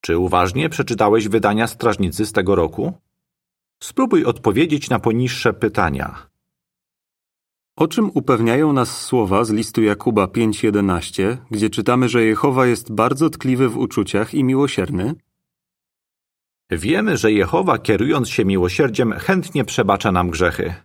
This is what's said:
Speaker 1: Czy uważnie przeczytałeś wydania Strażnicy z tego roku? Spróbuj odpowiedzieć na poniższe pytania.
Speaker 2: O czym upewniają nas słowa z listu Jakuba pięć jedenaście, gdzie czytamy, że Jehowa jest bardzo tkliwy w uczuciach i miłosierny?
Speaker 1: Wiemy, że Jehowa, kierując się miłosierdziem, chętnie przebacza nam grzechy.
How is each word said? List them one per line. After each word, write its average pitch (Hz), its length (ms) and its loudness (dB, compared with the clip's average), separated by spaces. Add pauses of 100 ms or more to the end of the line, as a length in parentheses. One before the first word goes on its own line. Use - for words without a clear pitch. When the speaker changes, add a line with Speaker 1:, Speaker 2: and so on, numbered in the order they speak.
Speaker 1:
Czy 85 180 -2
uważnie 92 500 0
przeczytałeś 110 600 0
wydania 107 380 2
Strażnicy 104 600 -2
z - 60 -12
tego 98 220 0
roku? 90 380 -2 (880)
Spróbuj 226 420 2
odpowiedzieć 135 680 0
na 123 80 0
poniższe 120 540 0
pytania. 80 760 -2 (1500)
Speaker 2:
O 160 120 2
czym 208 260 0
upewniają 127 580 2
nas 127 280 -2
słowa 107 440 2
z 110 60 -4
listu 110 320 0
Jakuba 104 440 2
pięć 110 380 -2
jedenaście, 101 760 0 (120)
gdzie 107 200 0
czytamy, 123 380 0
że 113 160 2
Jehowa 127 420 2
jest 117 260 -2
bardzo 131 380 0
tkliwy 131 380 0
w 113 100 -4
uczuciach 107 560 -2
i 139 100 0
miłosierny? 127 680 -2 (1600)
Speaker 1:
Wiemy, 151 460 0
że 110 160 2
Jehowa, 123 460 2
kierując 120 500 0
się - 160 0
miłosierdziem, 98 680 0
chętnie 170 520 -2
przebacza 101 480 0
nam 90 180 0
grzechy. 87 440 -2 (100)